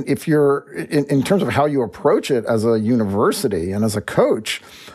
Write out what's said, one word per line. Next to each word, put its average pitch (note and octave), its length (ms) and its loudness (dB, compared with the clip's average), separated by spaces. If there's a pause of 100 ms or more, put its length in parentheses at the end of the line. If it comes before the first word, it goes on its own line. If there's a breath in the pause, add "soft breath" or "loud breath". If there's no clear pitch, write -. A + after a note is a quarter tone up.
if - 200 -4
you're, D3 460 2
in, C#3+ 340 -2
in C#3 160 2
terms F#3 200 2
of C3 80 -2
how C#3 160 2
you C#3+ 160 0
approach - 480 0
it A#2+ 160 0
as A2+ 180 0
a A2+ 160 2
university G#2+ 920 0
and G#2 120 -2
as G#2+ 100 -2
a G#2 60 -4
coach, - 640 -2 (320 loud breath)